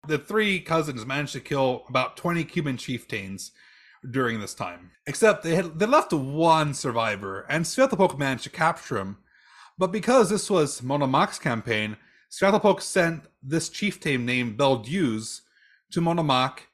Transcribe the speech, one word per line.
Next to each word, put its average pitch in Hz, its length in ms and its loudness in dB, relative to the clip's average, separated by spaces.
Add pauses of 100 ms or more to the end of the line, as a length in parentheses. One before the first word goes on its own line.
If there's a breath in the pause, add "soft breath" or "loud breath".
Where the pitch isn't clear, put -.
The 151 100 0
three 202 440 0
cousins 147 440 -2
managed 139 280 -4
to 135 80 -8
kill 131 480 0
about 127 280 -2
twenty 170 280 -2
Cuban 147 320 -4
chieftains 101 760 -10 (600 soft breath)
during 117 300 0
this 98 120 -10
time. 90 380 -12 (160)
Except 202 360 4
they 165 120 0
had, 170 240 -2
they 202 60 4
left 269 260 4
one 151 640 2
survivor, 104 760 -2
and 160 160 0
Sviatopolk 196 540 2
managed 135 260 -2
to - 60 -12
capture 160 480 -2
him. 98 200 -6 (600 soft breath)
But 180 160 0
because 220 360 4
this 202 200 -2
was 156 320 2
Monomoc's 143 580 0
campaign, 110 560 -2 (340 soft breath)
Sviatopolk 196 520 2
sent 165 420 0 (180)
this 156 280 -4
chieftain 147 560 -4
named 120 320 -2
Beldius 123 840 0 (500 soft breath)
to 170 100 -2
Monomoc 151 580 2 (140)